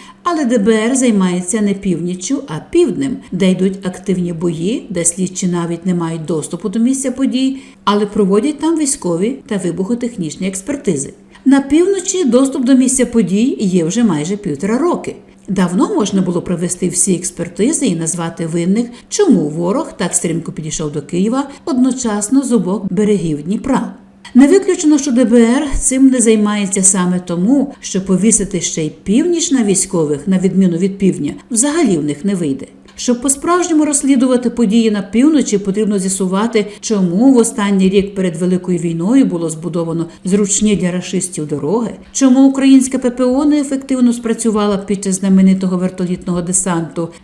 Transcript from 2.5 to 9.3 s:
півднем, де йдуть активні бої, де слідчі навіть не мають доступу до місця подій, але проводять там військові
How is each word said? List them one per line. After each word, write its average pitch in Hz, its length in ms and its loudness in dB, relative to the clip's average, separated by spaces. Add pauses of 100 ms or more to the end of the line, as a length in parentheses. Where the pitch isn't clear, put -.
півднем, 277 460 0 (160)
де 185 180 2
йдуть 185 360 -2
активні 180 460 -4
бої, 170 580 -4
де 170 140 -4
слідчі 185 420 -4
навіть 170 400 -4
не 185 80 0
мають 165 300 -4
доступу 165 440 -6
до 208 100 -4
місця 262 320 0
подій, 262 460 -2 (280)
але 208 220 2
проводять 208 520 0
там 320 200 0
військові 220 680 -2